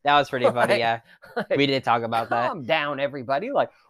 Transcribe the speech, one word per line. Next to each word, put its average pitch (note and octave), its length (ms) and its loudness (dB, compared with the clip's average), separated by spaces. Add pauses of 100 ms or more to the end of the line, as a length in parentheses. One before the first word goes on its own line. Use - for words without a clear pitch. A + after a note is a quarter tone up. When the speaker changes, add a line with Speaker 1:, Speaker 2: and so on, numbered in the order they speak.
Speaker 1:
That C#3+ 140 6
was C#3+ 120 2
pretty B2 160 0
funny, B2 100 2
Speaker 2:
<laughs> A#2+ 180 2
Like, A#2 40 0
Speaker 1:
yeah. A#2 220 0 (360)
Speaker 2:
like, A3 200 -6
Speaker 1:
We C#3 100 2
did C3+ 180 0
talk A#2+ 200 2
about A2+ 260 -2
that. A#2+ 180 0
Speaker 2:
calm D3 160 -6
down, D3 360 -2
everybody. C#3 500 -4
Like, D#3+ 200 0 (200)